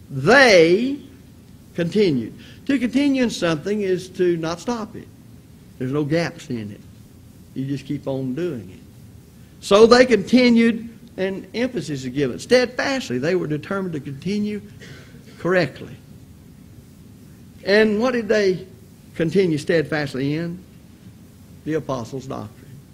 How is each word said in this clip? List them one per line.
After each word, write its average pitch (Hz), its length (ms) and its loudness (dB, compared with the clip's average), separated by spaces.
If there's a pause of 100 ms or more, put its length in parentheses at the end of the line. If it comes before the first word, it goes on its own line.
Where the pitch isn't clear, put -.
(100)
They 202 880 4 (800)
continued. 170 560 0 (340)
To 277 140 -2
continue 269 420 0
in 226 80 0
something 185 520 -4
is 185 260 -2
to 180 300 0
not 160 200 -6
stop 226 380 -8
it. 90 100 -16 (720)
There's 127 140 -6
no 147 100 -2
gaps 151 480 -4
in 110 220 -8
it. - 80 -18 (760)
You 135 100 -8
just 139 220 -8
keep 143 220 -8
on 131 260 -4
doing 135 380 -8
it. 82 80 -20 (800)
So 214 260 6
they 240 180 8
continued, 233 840 4 (280)
and 190 380 -6
emphasis 156 500 -6
is 127 80 -8
given. 127 280 -4
Steadfastly, 247 800 0
they 165 180 0
were 170 100 -4
determined 175 460 -6
to 151 80 -8
continue 196 640 -6 (760)
correctly. 170 560 -2 (1700)
And 208 360 4
what 254 140 0
did 226 120 -2
they 196 400 0 (480)
continue 165 440 0
steadfastly 143 760 -2
in? 170 240 -8 (1080)
The 151 80 -4
apostles' 131 520 -8
doctrine. 120 440 -14 (240)